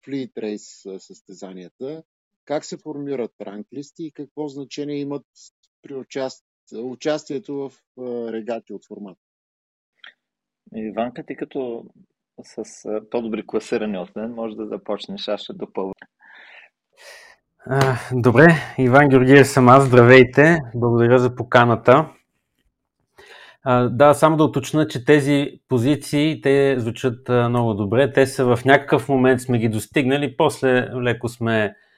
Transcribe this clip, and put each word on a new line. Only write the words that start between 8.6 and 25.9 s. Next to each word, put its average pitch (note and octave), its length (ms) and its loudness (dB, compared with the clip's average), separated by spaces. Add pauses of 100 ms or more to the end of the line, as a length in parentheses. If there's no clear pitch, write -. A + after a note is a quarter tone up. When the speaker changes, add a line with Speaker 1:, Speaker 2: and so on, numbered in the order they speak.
Speaker 1:
от G2 140 -16
формата? G2+ 340 -18 (1600)
Speaker 2:
Иванка, A2 500 -8
ти C#3 100 -12
като B2+ 480 -10 (580)
с, - 420 -18
а, G#2+ 160 -6 (100)
по-добри A2 360 -6
класирани G#2+ 520 -6
от F2+ 180 -14
мен, A2+ 180 -10
може A2+ 220 -12
да A2 100 -12
започнеш, G2+ 600 -12
аз G#2 120 -6
ще - 120 -16
допълня. F#2+ 420 -10 (1700)
Speaker 3:
А, C3+ 320 0 (140)
добре, B2 340 4 (320)
Иван C3 300 4
Георгиев C3 400 6
съм B2+ 200 4
аз, C3+ 180 8
здравейте, B2+ 720 6 (160)
благодаря A#2+ 440 2
за B2 180 0
поканата. B2 760 2 (1600)
А, B2 220 0
да, C#3+ 260 4
само D#3 220 2
да D#3 80 2
уточня, D3+ 440 -2
че B2 160 -12
тези C#3+ 640 2
позиции, C#3+ 720 -2